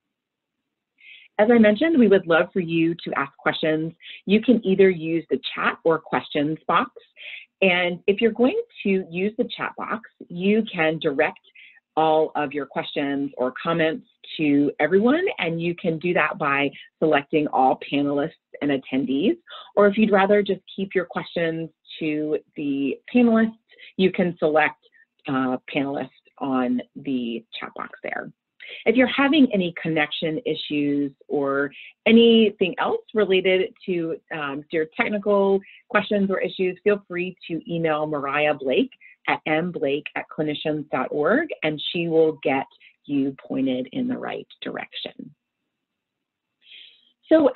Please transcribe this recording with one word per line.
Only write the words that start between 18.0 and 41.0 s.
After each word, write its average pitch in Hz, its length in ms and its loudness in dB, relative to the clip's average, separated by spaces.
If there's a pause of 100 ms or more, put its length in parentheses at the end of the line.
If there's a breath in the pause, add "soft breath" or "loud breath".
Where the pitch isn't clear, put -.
and 143 80 -2
attendees. 135 640 -2 (400 loud breath)
Or 202 120 6
if 202 100 0
you'd 220 140 4
rather 202 300 4
just 196 200 -4 (120)
keep 196 200 -8
your 180 100 0
questions 165 640 -6 (300)
to 151 400 -4 (180)
the 139 420 -4 (160)
panelists, 226 440 4 (400 loud breath)
you 185 120 4
can 180 280 -2
select, 151 440 2 (460 soft breath)
uh, 131 300 -2 (120)
panelists 139 380 -4 (300)
on 127 420 -2 (160)
the 123 480 -6 (160)
chat - 160 -14
box - 260 -12
there. - 300 -10 (520 loud breath)
If 226 120 4
you're 254 100 4
having 277 480 4
any 180 260 0
connection 156 640 -4
issues 143 680 -2 (160)
or 139 420 -2 (340 loud breath)
anything 226 760 6
else 311 220 -2 (120)
related 185 580 2 (140)
to, 170 300 -4 (180)
um, 147 380 -8
your 156 140 0 (100)
technical 202 640 0 (280 loud breath)
questions 202 440 0
or - 80 -2
issues, 180 420 -4
feel 208 240 0
free 180 300 -6 (100)
to 160 140 -6 (120)
email 156 360 -2
Mariah 147 460 -2
Blake 143 360 -2 (380 loud breath)
at 151 180 -2
M 165 240 -2
Blake 147 360 -4 (100)
at 143 80 -8 (120)
clinicians 151 540 -4
dot 131 220 -4